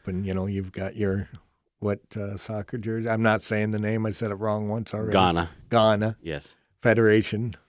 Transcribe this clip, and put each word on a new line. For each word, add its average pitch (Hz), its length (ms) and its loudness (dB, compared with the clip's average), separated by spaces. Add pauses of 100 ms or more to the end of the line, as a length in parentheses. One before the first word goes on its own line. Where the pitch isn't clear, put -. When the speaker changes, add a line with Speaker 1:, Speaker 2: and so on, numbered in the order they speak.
Speaker 1:
and, 95 200 -4
you 95 80 -2
know, 95 120 -2
you've 98 260 -4
got 95 240 -8
your, 101 320 0 (500)
what, 101 220 -2 (160)
uh, 101 200 -6
soccer 107 420 -8
jersey? 113 300 -4
I'm 113 140 2
not 110 200 4
saying 107 280 -2
the 107 80 -2
name. 110 280 0
I 110 40 -2
said 107 200 -6
it 101 40 -4
wrong 107 340 -4
once 107 240 -6
already. 104 200 -4
Speaker 2:
Ghana. 87 360 4 (220)
Speaker 1:
Ghana. 110 520 4
Speaker 2:
Yes. 76 340 -10 (260)
Speaker 1:
Federation, 110 760 4 (120)